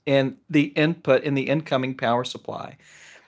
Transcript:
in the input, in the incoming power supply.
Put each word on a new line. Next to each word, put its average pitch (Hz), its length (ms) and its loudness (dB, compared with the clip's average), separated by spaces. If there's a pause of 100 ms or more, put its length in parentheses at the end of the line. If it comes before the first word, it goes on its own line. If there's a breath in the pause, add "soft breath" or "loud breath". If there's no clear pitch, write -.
in 135 320 2 (100)
the 147 200 4
input, 151 540 2
in 143 120 -2
the 135 140 -2
incoming 135 460 -2
power 123 300 -2
supply. - 540 -12 (500 loud breath)